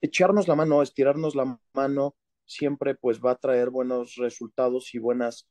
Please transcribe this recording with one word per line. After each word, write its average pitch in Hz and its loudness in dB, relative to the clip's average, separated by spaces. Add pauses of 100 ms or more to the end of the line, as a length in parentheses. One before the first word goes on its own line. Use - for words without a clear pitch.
echarnos 185 2
la 147 4
mano, 147 4
estirarnos 143 0
la 131 -2 (120)
mano, 139 -2 (300)
siempre, 139 -4
pues, 117 -2
va 123 2
a 123 0
traer 127 2
buenos 127 -4
resultados 123 -4
y 123 -8
buenas 120 -4